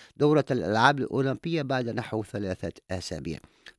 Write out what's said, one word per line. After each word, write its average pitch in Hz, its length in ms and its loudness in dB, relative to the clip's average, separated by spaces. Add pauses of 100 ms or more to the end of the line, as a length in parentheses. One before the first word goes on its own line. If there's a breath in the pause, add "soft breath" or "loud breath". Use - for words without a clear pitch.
(160 soft breath)
دورة 147 340 4
الألعاب 117 480 4
الأولمبية 135 640 -2
بعد 127 260 -2
نحو 110 360 -4
ثلاثة 95 480 -4 (180)
أسابيع. 80 480 -6 (400 soft breath)